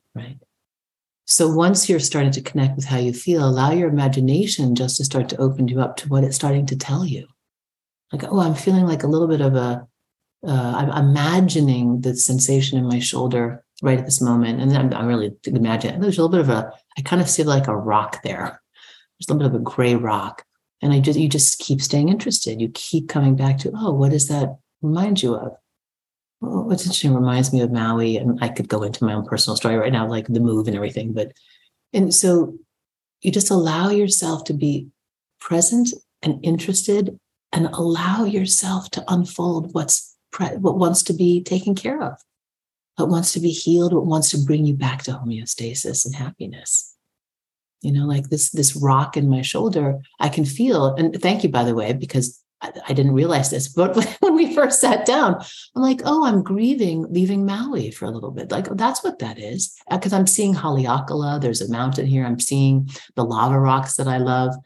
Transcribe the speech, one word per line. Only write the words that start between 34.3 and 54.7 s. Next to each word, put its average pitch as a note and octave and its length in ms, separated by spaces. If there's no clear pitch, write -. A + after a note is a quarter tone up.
to E3 100
be C#3+ 360
present A#3 500
and C#3 240
interested F#3+ 720
and E3 140
allow F3 580
yourself F#3+ 640
to - 160
unfold F3 640
what's - 420
pre-, - 260
what F#3+ 200
wants F3+ 260
to F#3 100
be F3 280
taken F#3 320
care B3+ 300
of, C3+ 160
what D#3+ 120
wants F3 220
to - 80
be E3+ 120
healed, F3 420
what D#3+ 120
wants D#3 260
to D#3 60
bring D3+ 280
you D3 80
back C3+ 300
to C3 80
homeostasis A#2 920
and C3+ 100
happiness. - 760
You D3 100
know, C#3+ 160
like, C#3 220
this, D3+ 200
this C#3 260
rock C#3 400
in C#3+ 140
my C3 140
shoulder, C#3+ 560
I D3 100
can D3+ 140
feel. C#3+ 520
And E3 260
thank G3 220
you, E3 60
by B2+ 140
the A#2+ 120
way, A2 180
because C3 480
I, - 100
I C#3 40
didn't C3+ 200
realize C#3+ 380
this, - 160
but F#3 280
<laughs> - 260
when F#4+ 120
we D#4+ 220
first C#4 260